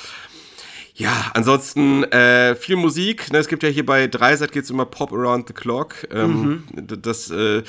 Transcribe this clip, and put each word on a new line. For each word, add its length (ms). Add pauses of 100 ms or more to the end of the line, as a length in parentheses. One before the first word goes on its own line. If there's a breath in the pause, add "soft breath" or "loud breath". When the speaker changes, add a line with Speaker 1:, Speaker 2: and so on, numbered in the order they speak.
(960 loud breath)
Speaker 1:
Ja, 380
ansonsten, 720
äh, 520
viel 200
Musik, 580
ne, 60
es 80
gibt 160
ja 60
hier 140
bei 220
Dreisat 460
geht's 180
immer 160
Pop 260
Around 360
the 60
Clock, 580
ähm, 600
Speaker 2:
Mhm. 160
Speaker 1:
d-, 140
das, 300
äh, 380